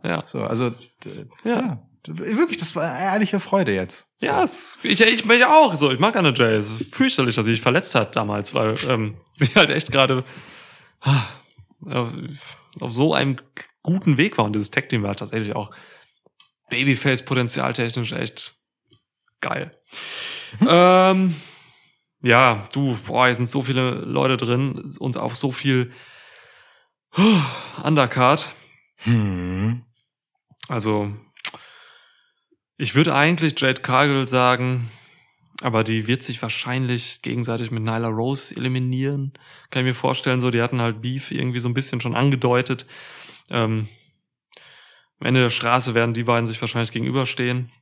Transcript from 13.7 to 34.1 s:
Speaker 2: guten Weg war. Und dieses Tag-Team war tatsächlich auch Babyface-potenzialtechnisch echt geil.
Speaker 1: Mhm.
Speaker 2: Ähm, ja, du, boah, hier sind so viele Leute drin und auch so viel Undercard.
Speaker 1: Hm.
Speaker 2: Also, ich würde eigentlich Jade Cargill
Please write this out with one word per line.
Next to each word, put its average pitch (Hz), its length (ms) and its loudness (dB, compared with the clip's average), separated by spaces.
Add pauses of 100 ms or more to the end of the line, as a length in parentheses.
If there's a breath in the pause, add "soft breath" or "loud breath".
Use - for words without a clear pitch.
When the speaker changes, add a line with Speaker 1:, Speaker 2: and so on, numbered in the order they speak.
Speaker 2:
guten 165 340 2
Weg 160 220 2
war. 110 80 2
Und 104 80 -4
dieses 107 160 -2
Tag-Team 120 320 -2
war 101 120 -4
tatsächlich 104 400 -6
auch 101 180 -8 (960 loud breath)
Babyface-potenzialtechnisch 123 1400 0
echt - 420 -8 (840)
geil. - 360 -6 (840 loud breath)
Speaker 1:
Mhm. 240 100 6
Speaker 2:
Ähm, 185 640 6 (880 loud breath)
ja, 120 500 4
du, 139 240 0 (100)
boah, 123 200 2
hier 123 80 4
sind 120 140 -2
so 139 140 -2
viele 127 300 0
Leute 135 440 0
drin 123 640 -2
und 127 200 -4
auch 120 160 -6
so 131 180 -2
viel 127 400 0 (1900 loud breath)
Undercard. 139 680 2 (500 loud breath)
Speaker 1:
Hm. 104 800 0 (840)
Speaker 2:
Also, 107 420 -2 (1700 loud breath)
ich - 180 -4
würde 139 200 4
eigentlich 156 460 2
Jade 131 200 0
Cargill 135 480 2